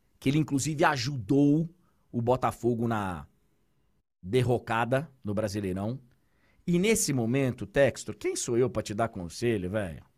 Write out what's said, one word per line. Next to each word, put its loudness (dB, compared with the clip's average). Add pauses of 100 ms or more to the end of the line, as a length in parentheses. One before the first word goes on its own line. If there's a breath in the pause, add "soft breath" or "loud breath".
(200)
que 0
ele, 4
inclusive, 0
ajudou 2 (420)
o -2
Botafogo 0
na -4 (960)
derrocada 0 (120)
no -4
Brasileirão. -4 (680)
E 4
nesse 2
momento, 0
Textor, 2
quem -4
sou -2
eu 4
pra -4
te -8
dar 0
conselho, -4
velho? -6 (140)